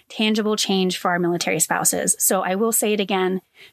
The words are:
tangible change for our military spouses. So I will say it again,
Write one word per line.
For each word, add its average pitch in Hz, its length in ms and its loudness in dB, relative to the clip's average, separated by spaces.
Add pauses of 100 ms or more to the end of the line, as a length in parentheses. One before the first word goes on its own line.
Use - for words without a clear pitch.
tangible 214 480 0
change 190 420 0
for 180 140 -2
our 175 80 0
military 175 400 0
spouses. 180 580 0
So 185 260 0
I 185 120 -2
will 226 160 0
say 214 220 0
it 208 80 0
again, 190 400 0 (320)